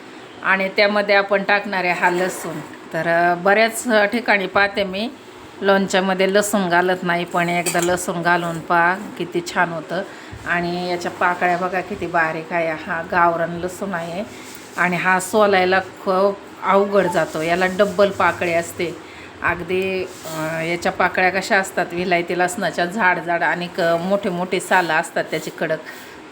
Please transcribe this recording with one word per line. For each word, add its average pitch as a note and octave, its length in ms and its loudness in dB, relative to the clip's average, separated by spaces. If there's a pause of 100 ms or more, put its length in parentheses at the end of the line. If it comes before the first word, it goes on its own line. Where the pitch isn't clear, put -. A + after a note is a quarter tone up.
(420)
आणि F#3+ 260 0
त्यामध्ये G3+ 460 2
आपण G3 280 2
टाकणार G3 420 0
आहे F3 80 2
हा F3+ 180 2
लसूण. F3 500 -4 (320)
तर, E3 160 -2
अ, E3+ 260 4
बऱ्याच G#3+ 540 0
ठिकाणी G#3 580 2
पाहते G3+ 380 0
मी G3 260 -6 (500)
लोणच्यामध्ये F#3+ 720 2
लसूण G#3 340 2
घालत F3+ 340 2
नाही, F3 220 0
पण F3 240 0
एकदा F3 320 0
लसूण F3 420 0
घालून E3+ 380 0
पहा, E3+ 340 4 (240)
किती E3+ 220 -4 (140)
छान F3 180 2
होतं. E3+ 300 -6 (440)
आणि F3 440 -2
याच्या F3 200 -4
पाकळ्या F3+ 460 0
बघा F#3 240 -2
किती G3 260 -6
बारीक D#3+ 460 -2
आहे. E3 180 0
हा E3 320 -6
गावरान E3+ 480 2
लसूण F3+ 440 -6
आहे E3+ 300 -6 (520)
आणि F3 200 2
हा F3+ 240 4
सोलायला F#3+ 600 4
खूप G3 580 0 (240)
अवघड G3 440 4
जातो, D#3+ 360 0
याला F3 240 2
डब्बल F#3+ 440 4
पाकळी F3 420 0
असते. E3+ 540 -4 (360)
अगदी, F#3 600 -2 (200)
अ, D#3+ 360 -4
याच्या F3 320 -2
पाकळ्या F#3 380 2
कशा F#3+ 260 0
असतात, F#3+ 360 0
विलायती F3 460 0
लसणाच्या F3+ 480 0
जाड F#3 320 2
जाड E3+ 240 -2
आणि E3+ 340 0
क-, F#3+ 40 0
मोठे F3+ 480 2
मोठे F3+ 320 -2
सालं F3 340 2
असतात E3 300 0
त्याची D#3+ 260 -6
कडक, D#3+ 280 -4 (540)